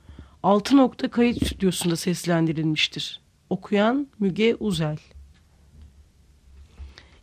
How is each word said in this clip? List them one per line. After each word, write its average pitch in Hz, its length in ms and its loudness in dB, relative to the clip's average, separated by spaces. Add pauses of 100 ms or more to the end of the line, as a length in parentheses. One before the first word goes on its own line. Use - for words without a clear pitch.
(420)
Altı 208 340 4
Nokta 262 320 4
Kayıt 240 380 0
Stüdyosu'nda 175 500 0
seslendirilmiştir. 160 1200 -2 (300)
Okuyan 214 580 0 (100)
Müge 208 420 0
Uzel. 160 380 -4 (2250)